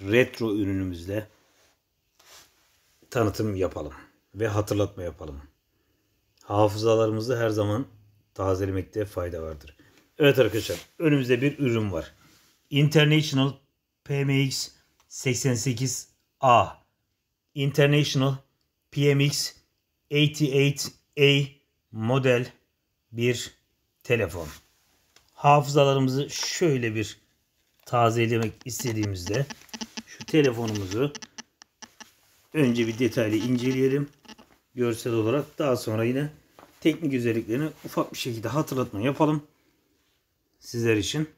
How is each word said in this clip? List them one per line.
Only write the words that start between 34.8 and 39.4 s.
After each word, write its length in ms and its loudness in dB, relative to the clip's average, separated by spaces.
olarak. 460 -2
Daha 160 2
sonra 280 -2
yine 280 -2
teknik 320 0
özelliklerini 560 -2
ufak 280 -4
bir 40 -12
şekilde 300 -8
hatırlatma 540 -4
yapalım 420 0